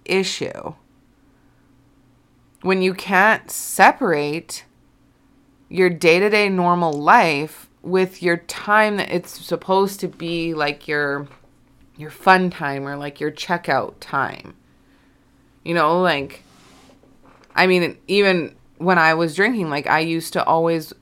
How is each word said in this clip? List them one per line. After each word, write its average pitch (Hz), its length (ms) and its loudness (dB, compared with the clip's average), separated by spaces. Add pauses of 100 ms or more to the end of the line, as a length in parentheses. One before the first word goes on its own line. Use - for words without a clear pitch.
issue? 185 680 -4 (1900)
When 185 220 0
you 185 100 0
can't 190 560 2
separate 165 1160 0 (1040)
your 180 200 4
day-to-day 190 600 2
normal 175 440 0
life 156 720 2 (140)
with 185 400 -2
your 170 160 0
time 208 600 0
that - 140 -4
it's 170 320 -6
supposed 196 580 -2
to 180 60 -6
be, 165 460 -6
like, 147 340 -6
your 143 400 -4 (720)
your 151 100 -14
fun 185 400 2
time 139 380 -8
or, 143 80 -8
like, 143 240 -12
your 151 120 -4
checkout 151 680 -4
time. - 560 -8 (1080)
You 165 100 -6
know, 170 280 2
like, 143 420 -2 (1080)
I 180 140 4
mean, 175 300 2 (100)
even 185 480 2 (220)
when 175 200 2
I 160 160 6
was 160 220 0
drinking, 202 340 -2
like, 147 160 -4
I 156 140 0
used 165 340 -4
to 170 120 -2
always 165 560 0